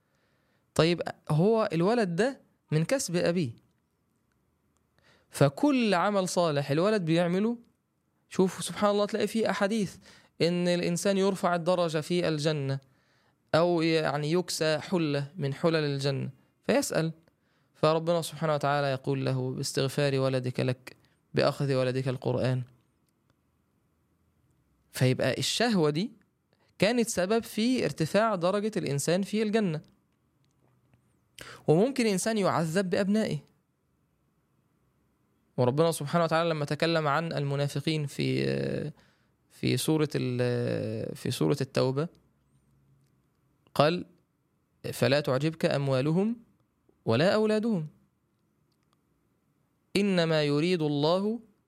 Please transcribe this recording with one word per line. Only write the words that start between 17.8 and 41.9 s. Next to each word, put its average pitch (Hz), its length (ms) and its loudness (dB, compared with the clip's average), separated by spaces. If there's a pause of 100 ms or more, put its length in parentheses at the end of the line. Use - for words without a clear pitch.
سبحانه 151 320 -2
وتعالى 143 340 0
يقول 135 380 -2
له: 131 260 -2
"باستغفار 135 680 -2
ولدك 131 400 -2
لك، 127 360 -4 (380)
بأخذ 139 400 2
ولدك 127 340 0
القرآن". 127 560 -2 (2250)
فيبقى 127 460 2
الشهوة 185 520 2
دي 160 220 -2 (680)
كانت 226 300 2
سبب 190 340 0
في 240 420 0
ارتفاع 196 500 0
درجة 196 420 0
الإنسان 160 440 0
في 208 220 -2
الجنة. 202 380 0 (1900)
وممكن 226 380 4
الإنسان 220 320 0
يعذب 170 520 0
بأبنائه، 202 480 0 (2250)
وربنا 143 340 2
سبحانه 160 320 0
وتعالى 165 260 0
لما 151 160 -2
تكلم 160 420 0
عن 156 260 -2
المنافقين 143 720 -2
في، 135 380 -2 (1080)
في 127 260 -2
سورة 151 380 0
ال-، 120 1000 -4
في - 160 -6
سورة 151 300 0
التوبة 131 460 -2 (1700)